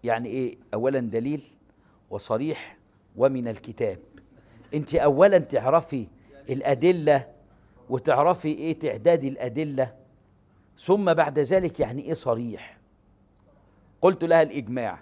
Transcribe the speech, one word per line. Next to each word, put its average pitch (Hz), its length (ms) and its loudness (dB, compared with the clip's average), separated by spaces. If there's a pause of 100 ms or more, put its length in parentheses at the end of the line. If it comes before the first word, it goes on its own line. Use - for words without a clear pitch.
يعني 117 260 -2
إيه؟ 123 280 -6 (160)
أولًا 131 260 0
دليل 120 440 -4 (680)
وصريح 113 680 -6 (380)
ومن 127 320 0
الكتاب. 107 520 -6 (760)
أنت 151 220 -4
أولًا 165 420 4
تعرفي 139 720 0 (420)
الأدلة 143 800 2 (640)
وتعرفي 151 580 2
إيه 160 320 -6
تعداد 151 440 2
الأدلة، 135 720 -4 (840)
ثم 185 340 2
بعد 151 260 0
ذلك 160 400 0
يعني 127 220 -4
إيه 160 120 -8
صريح؟ 117 640 -6 (1200)
قلت 180 220 4
لها: 165 180 6
"الإجماع". 120 600 -4